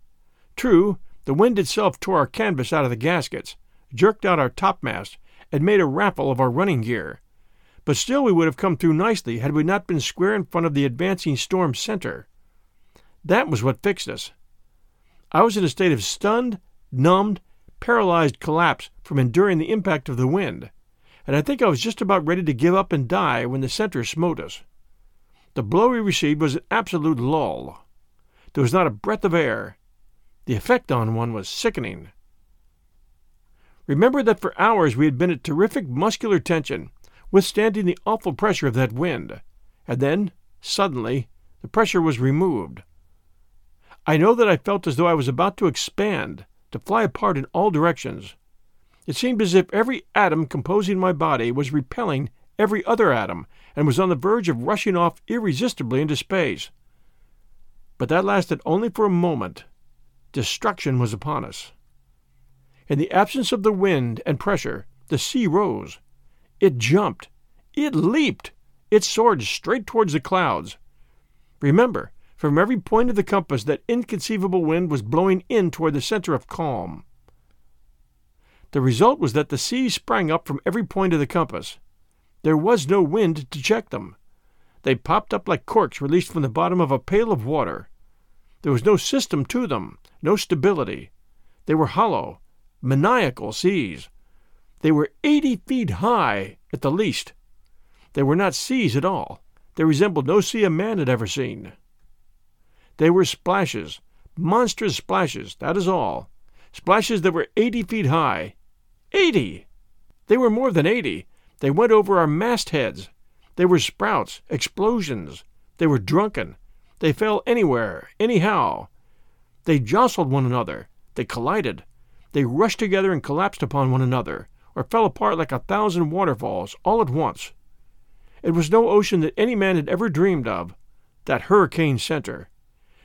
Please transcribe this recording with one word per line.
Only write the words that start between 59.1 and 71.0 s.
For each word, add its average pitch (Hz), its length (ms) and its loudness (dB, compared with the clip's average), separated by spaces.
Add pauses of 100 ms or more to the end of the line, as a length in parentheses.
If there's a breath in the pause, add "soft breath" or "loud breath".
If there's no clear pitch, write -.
moment. 170 540 -2 (680)
Destruction 139 680 -2
was 113 140 0
upon 139 320 -6
us. - 280 -16 (1160)
In 143 100 0
the - 120 0
absence 208 420 0
of 214 100 -2
the 214 100 2
wind 156 520 0
and 147 160 -2
pressure, - 460 -4 (220)
the 143 100 0
sea 240 280 -2
rose. 151 520 -2 (600)
It 156 180 4
jumped. 139 500 0 (460)
It 294 200 -2
leaped. 269 580 0 (380)
It 214 140 6
soared 226 380 2
straight 208 440 -4
towards 208 280 0
the 156 60 2
clouds. 113 580 -2 (800)